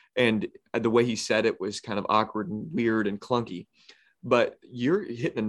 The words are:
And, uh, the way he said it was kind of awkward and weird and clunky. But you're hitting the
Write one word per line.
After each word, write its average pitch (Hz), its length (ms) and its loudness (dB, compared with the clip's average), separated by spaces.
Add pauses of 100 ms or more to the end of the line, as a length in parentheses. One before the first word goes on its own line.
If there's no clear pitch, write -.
(160)
And, 113 320 2 (260)
uh, 117 60 -2
the 113 100 2
way 120 160 6
he 117 100 -2
said 110 300 0
it 110 160 0
was 101 200 -6
kind 104 180 -6
of 101 100 -4
awkward 107 400 0
and 107 240 -8
weird 110 340 2
and 101 140 -4
clunky. 113 460 -4 (540)
But 120 360 2 (120)
you're 127 320 0
hitting 120 340 -6
the 120 140 -2